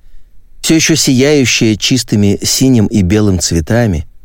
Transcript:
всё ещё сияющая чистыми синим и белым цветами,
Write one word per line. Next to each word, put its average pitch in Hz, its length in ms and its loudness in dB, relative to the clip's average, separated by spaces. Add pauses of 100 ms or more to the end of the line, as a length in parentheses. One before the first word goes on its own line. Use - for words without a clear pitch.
(600)
всё - 140 0
ещё 160 200 0
сияющая 131 800 2
чистыми 104 680 0
синим 127 440 2
и 107 140 0
белым 98 380 2
цветами, 87 680 -2 (180)